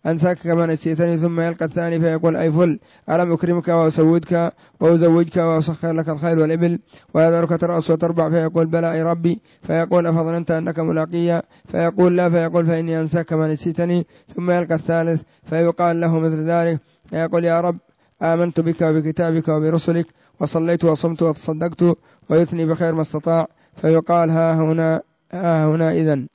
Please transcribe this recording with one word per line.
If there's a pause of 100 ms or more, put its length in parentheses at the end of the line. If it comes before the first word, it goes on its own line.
أنساك
كما
نسيتني.'
ثم
يلقى
الثاني
فيقول:
'أي
فل، (320)
ألم
أكرمك
وأسودك (280)
وأزوجك
وأسخر
لك
الخيل
والإبل (360)
وأدرك
ترأس
وتربع؟'
فيقول:
'بلى
أي
ربي.' (220)
فيقول:
'أفظننت
أنك
ملاقي؟' (300)
فيقول:
'لا.'
فيقول:
'فإني
أنساك
كما
نسيتني.' (300)
ثم
يلقى
الثالث (220)
فيقال
له
مثل
ذلك، (300)
فيقول:
'يا
رب، (460)
آمنت
بك
وبكتابك
وبرسلك، (340)
وصليت
وصمت
وتصدقت، (320)
ويثني
بخير
ما
استطاع.' (280)
فيقال:
'ها
هنا، (300)
ها
هنا
إذن.'